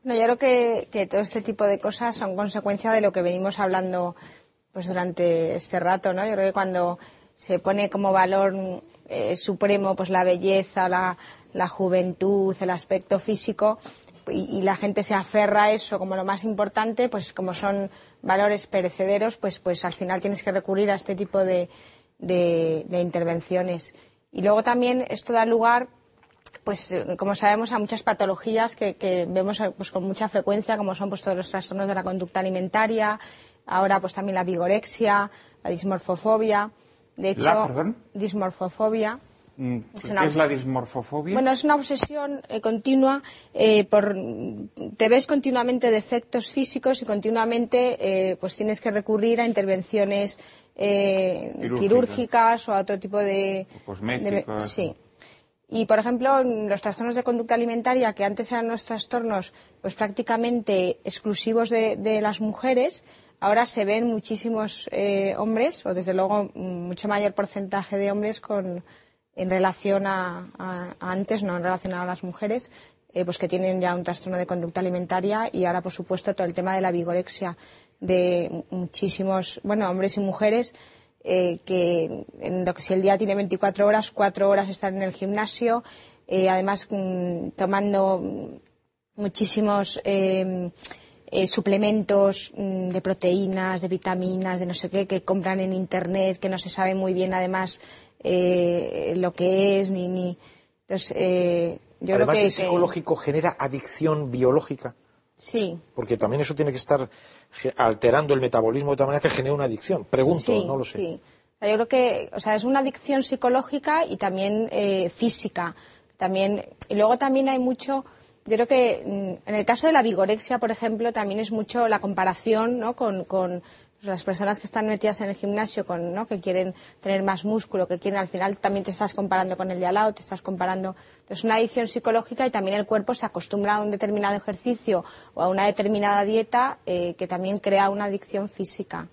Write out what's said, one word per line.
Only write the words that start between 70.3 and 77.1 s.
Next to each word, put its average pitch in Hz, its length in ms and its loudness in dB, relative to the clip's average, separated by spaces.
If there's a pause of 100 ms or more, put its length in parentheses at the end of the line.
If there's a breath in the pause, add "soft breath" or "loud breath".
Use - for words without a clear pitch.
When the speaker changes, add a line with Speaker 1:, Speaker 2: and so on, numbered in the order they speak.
Speaker 1:
a, 180 400 -10
a 180 140 -6
antes, 202 320 -2
no 180 120 -2
en 175 60 -4
relación 185 320 -2
a 180 100 -6
las 180 200 -6
mujeres, 208 480 -6 (420 loud breath)
eh, 180 100 0
pues 175 140 -4
que 180 100 -4
tienen 185 320 0
ya 180 140 0
un 180 80 -4
trastorno 180 360 -6
de 180 80 -2
conducta 175 340 -4
alimentaria 185 720 -2
y 180 140 0
ahora, 175 160 0
por 180 100 -8
supuesto, 185 420 -4
todo 180 140 -2
el 175 40 -6
tema 185 220 -2
de 190 60 0
la 185 100 0
vigorexia 175 640 -4 (440 soft breath)